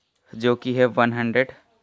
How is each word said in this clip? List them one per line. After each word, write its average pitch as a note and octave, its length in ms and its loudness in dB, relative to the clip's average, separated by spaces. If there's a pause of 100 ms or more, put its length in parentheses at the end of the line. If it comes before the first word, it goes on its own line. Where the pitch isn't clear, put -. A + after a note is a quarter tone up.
(340)
जो A#2+ 220 0
कि B2+ 180 -4
है B2+ 140 2
वन A#2 260 0
हंड्रेड A#2+ 380 -2 (320)